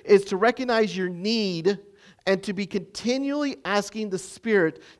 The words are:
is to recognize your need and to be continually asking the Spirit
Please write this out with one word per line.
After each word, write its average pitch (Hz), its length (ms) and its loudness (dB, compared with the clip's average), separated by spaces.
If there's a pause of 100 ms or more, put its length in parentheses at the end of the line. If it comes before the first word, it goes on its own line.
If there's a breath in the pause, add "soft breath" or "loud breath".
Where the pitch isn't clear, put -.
is 196 220 6
to 196 100 -4
recognize 226 580 2
your 185 140 -2
need 190 680 -2 (480 soft breath)
and 190 160 0
to 208 100 -4
be 196 140 -4
continually 269 1000 -4
asking 202 460 -4
the 185 80 -4
Spirit 190 640 0 (180 loud breath)